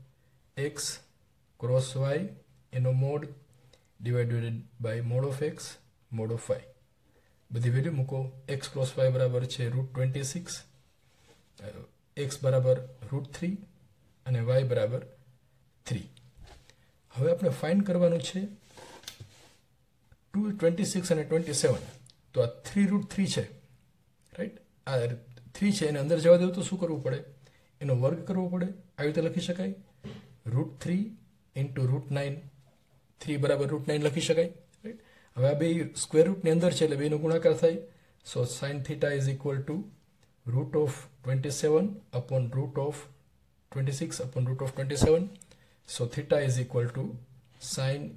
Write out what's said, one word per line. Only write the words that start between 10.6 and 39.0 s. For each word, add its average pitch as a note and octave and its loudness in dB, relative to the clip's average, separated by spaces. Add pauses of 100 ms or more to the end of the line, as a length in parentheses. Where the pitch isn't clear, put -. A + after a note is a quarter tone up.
અ, - -10 (480)
એક્સ C#3 -6
બરાબર B2+ 4 (340)
રૂટ C#3 -4 (100)
થ્રી F3+ -4 (720)
અને B2 0
વાય C3 4
બરાબર A#2 0 (880)
થ્રી. G2+ -4 (1040)
હવે C#3 2
આપણે F3 2
ફાઇન્ડ F#3 4
કરવાનું E3+ 4
છે F#3 -4 (1900)
ટુ, G3+ 2 (180)
ટ્વેન્ટી F3 2
સિક્સ F3+ -2
અને D#3 0
ટ્વેન્ટી D#3 -2
સેવન. - 2 (500)
તો B2+ 0
આ A#2 -4 (180)
થ્રી G3+ 2
રૂટ G3+ 0
થ્રી F#3+ 0
છે, B2+ -2 (880)
રાઈટ? - -10 (300)
આ C3+ -2 (600)
થ્રી G3+ 2
છે, E3 0
એને D3 -2
અંદર D#3+ 2
જવા F3 12
દેવું F3+ 2
તો F3+ -4
શું F3+ -4
કરવું D#3 -4
પડે? B2+ -2 (600)
એનો C3+ 0 (100)
વર્ગ E3 2
કરવો F#3 0
પડે. F3+ 0 (300)
આવી D3 0
રીતે D#3+ 0
લખી F3 -2
શકાય, F#3+ -4 (800)
root C#3+ 0 (140)
three F3+ 0 (540)
into C3+ -2 (100)
root D3 -2 (120)
nine, C#3 -4 (840)
three D3 -4
બરાબર C#3 2
root C#3 -4
nine D3+ 0
લખી D#3+ 0
શકાય, E3+ 4 (340)
રાઈટ? A3+ -12 (360)
હવે C3 4
આ C#3+ 4
બે E3 2 (360)
સ્ક્વેર D#3 6
રૂટની F3 2
અંદર E3+ 6
છે D#3+ 4
એટલે C#3+ 2
બેનો D3+ 2
ગુણાકાર D#3+ 4
થાય. E3+ 4 (460)
So, - -6
sin C#3 -6 (100)
theta D3 0 (100)